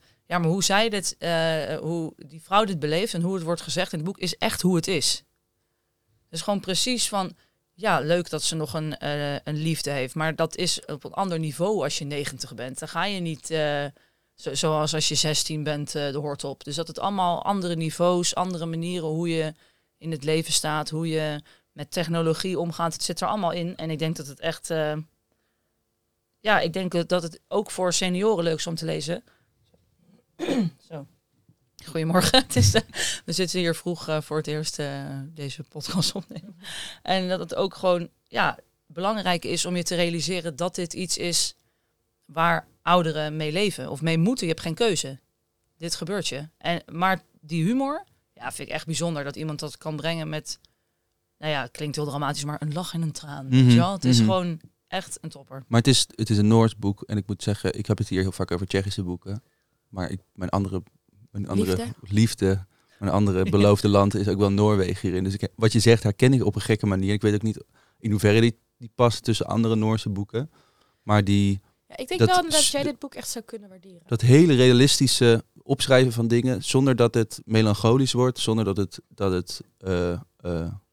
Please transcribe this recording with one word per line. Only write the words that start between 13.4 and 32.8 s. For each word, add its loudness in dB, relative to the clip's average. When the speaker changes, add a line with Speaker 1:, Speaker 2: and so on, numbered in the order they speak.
Speaker 1:
eh, -2
zo-, -10
zoals 0
als 0
je -2
zestien -2
bent, -4
eh, -4
de -4
hort -6
op. -10
Dus -10
dat -6
het -12
allemaal 0
andere -2
niveaus, 0
andere -4
manieren -4
hoe -2
je -2
in -8
het -8
leven 0
staat, -2
hoe -4
je -4
met -14
technologie -2
omgaat, -4
het -8
zit -6
er -2
allemaal -2
in. -6
En -8
ik -4
denk -2
dat -12
het -18
echt, -6
eh, -2
ja, 2
ik -2
denk -4
dat, 0
dat 0
het -10
ook -2
voor -2
senioren 0
leuk 0
is -6
om -6
te -8
lezen. -6
<clears throat> -4
Zo. -14
Goedemorgen. 2
<laughs> -2
Het -4
is, 6
eh, 4